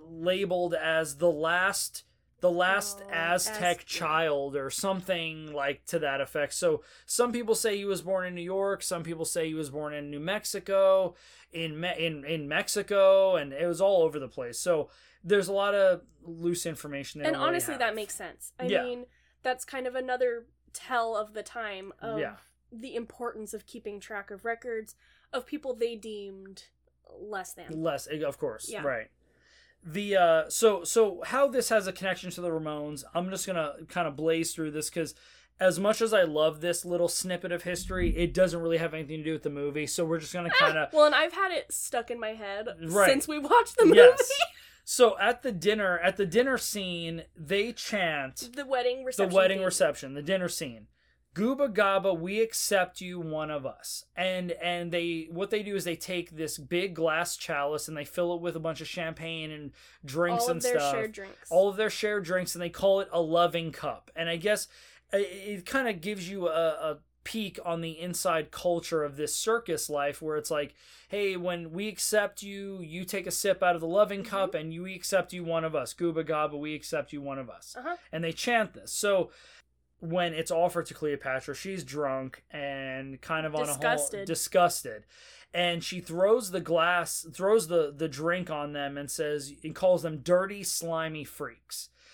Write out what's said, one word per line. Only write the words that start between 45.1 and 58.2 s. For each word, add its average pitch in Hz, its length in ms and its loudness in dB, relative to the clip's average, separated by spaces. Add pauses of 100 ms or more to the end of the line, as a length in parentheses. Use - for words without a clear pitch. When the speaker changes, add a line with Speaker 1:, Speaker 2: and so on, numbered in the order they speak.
Speaker 1:
at 233 240 2
the 262 80 -2
dinner, 190 480 0
at 185 180 2
the 202 80 0
dinner 240 320 2
scene, 170 680 -6 (100)
they 196 380 -2
chant 160 800 -4
Speaker 2:
The 285 100 -6
wedding 254 400 -2
reception 208 240 0
Speaker 1:
the 180 60 0
wedding 190 240 6
Speaker 2:
theme. 190 60 0
Speaker 1:
reception, 151 500 0
the 147 80 -8
dinner 180 260 0
scene. 113 380 -10 (480)
"Gooba 254 360 0
Gaba, 196 400 4
we 185 300 -2
accept 196 580 0
you, 180 200 -8
one 156 320 -4
of 143 160 -6
us." - 380 -12 (100)
And, 185 380 -2
and 175 380 -4
they, 170 380 -4
what 180 220 -6
they 214 100 0
do 202 140 -6
is 180 80 -4
they 170 120 -4
take 175 360 -6
this 156 260 -6
big 175 380 -4
glass 160 420 0
chalice 147 500 -2
and 156 80 -10
they 147 80 -8
fill 175 300 -2